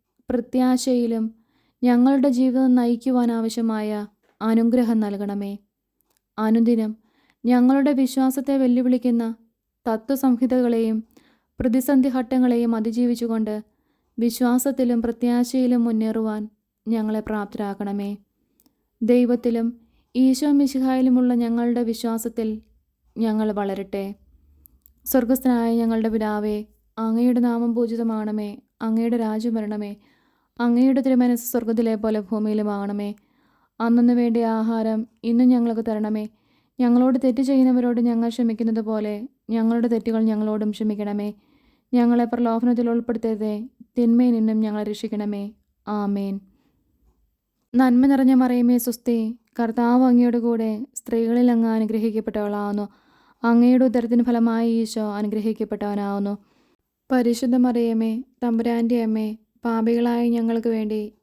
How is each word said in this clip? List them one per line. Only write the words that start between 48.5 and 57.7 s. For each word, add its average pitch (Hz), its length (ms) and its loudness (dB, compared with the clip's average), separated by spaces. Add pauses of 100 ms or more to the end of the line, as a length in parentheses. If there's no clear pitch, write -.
സ്വസ്തി, 240 380 -4 (360)
കർത്താവ് 240 520 2
അങ്ങയോട് 240 340 4
കൂടെ 226 300 -2 (260)
സ്ത്രീകളിൽ 233 560 0
അങ്ങ് 226 200 2
അനുഗ്രഹിക്കപ്പെട്ടവളാവുന്നു. 208 1160 -2 (560)
അങ്ങയുടെ 240 420 4
ഉദരത്തിൻ 240 380 0
ഫലമായി 233 520 0
ഈശോ 226 380 -4
അനുഗ്രഹിക്കപ്പെട്ടവനാവുന്നു. 208 1200 -4 (760)
പരിശുദ്ധ 240 460 0
മറിയമേ, 233 560 0 (260)